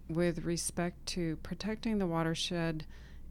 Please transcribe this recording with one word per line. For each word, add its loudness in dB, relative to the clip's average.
with 4
respect 0
to 0
protecting 0
the 4
watershed 2